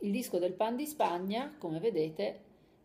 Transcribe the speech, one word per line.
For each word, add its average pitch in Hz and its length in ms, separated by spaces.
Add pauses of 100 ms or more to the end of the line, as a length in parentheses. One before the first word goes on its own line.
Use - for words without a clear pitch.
Il 202 100
disco 240 260
del 180 160
pan 220 220
di 285 100
Spagna, 208 720
come 160 220
vedete, 165 640 (420)